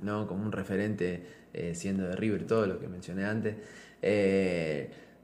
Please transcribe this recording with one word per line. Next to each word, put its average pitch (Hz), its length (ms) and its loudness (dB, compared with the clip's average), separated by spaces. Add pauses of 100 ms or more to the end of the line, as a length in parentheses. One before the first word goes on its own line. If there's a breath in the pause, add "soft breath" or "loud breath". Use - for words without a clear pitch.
¿no? 107 240 0
Como 92 160 -2
un 107 80 0
referente, 95 720 0 (300 loud breath)
eh, 85 200 -4
siendo 95 340 0
de 90 80 -2
River, 98 300 0
todo 110 220 4
lo 90 120 -2
que 85 80 -8
mencioné 90 380 -6
antes. 107 300 0 (480 loud breath)
Eh, 92 880 4 (320 loud breath)